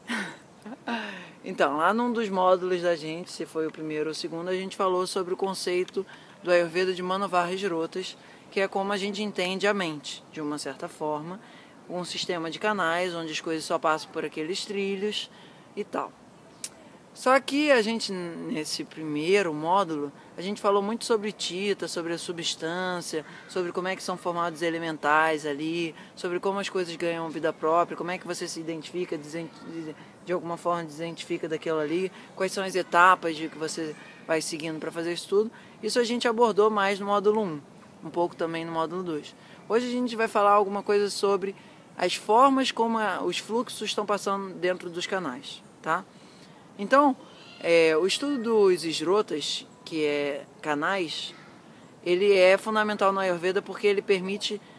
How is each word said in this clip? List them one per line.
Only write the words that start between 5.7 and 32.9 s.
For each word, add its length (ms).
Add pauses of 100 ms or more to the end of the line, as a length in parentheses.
do 80
Ayurveda 420
de 80
Manovar 480 (200)
Rotas, 480 (340)
que 80
é 80
como 240
a 60
gente 260
entende 420
a 80
mente, 480 (120)
de 80
uma 160
certa 320
forma, 500 (500)
um 160
sistema 460
de 80
canais 560
onde 160
as 100
coisas 240
só 140
passam 320
por 120
aqueles 420
trilhos 640 (460)
e 80
tal. 280 (1000)
Só 260
que 320
a 100
gente, 320
nesse 720
primeiro 680
módulo, 580 (260)
a 40
gente 200
falou 200
muito 220
sobre 300
Tita, 540
sobre 260
a 40
substância, 1080 (240)
sobre 240
como 160
é 60
que 80
são 120
formados 460
elementais 840
ali, 480 (220)
sobre 240
como 200
as 100
coisas 260
ganham 340
vida 220
própria, 460
como 140
é 60
que 80
você 220
se 120
identifica, 580
desen-, 320 (180)
de, 280 (300)
de 60
alguma 240
forma 280
desidentifica 680
daquilo 300
ali, 320 (240)
quais 180
são 100
as 120
etapas 600